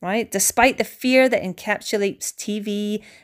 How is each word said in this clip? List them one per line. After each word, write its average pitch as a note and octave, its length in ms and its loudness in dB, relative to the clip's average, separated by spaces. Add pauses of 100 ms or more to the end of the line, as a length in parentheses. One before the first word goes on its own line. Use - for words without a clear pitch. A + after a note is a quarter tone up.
right? G#3 300 -4
Despite B3 460 2
the A3+ 80 0
fear C4 420 4
that A#3+ 140 0
encapsulates - 920 -4
T G#3 260 -6
V G#3 440 -4 (200)